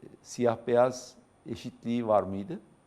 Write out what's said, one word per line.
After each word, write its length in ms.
e, 40
siyah 440
beyaz 480
eşitliği 600
var 140
mıydı? 380